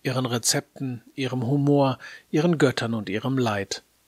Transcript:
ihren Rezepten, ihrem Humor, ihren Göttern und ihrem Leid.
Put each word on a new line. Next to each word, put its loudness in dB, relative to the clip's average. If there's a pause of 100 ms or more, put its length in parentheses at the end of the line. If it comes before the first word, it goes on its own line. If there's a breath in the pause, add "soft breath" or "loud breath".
ihren -2
Rezepten, -4 (140)
ihrem -4
Humor, 4 (320 loud breath)
ihren 2
Göttern 2
und -4
ihrem -2
Leid. -2 (240)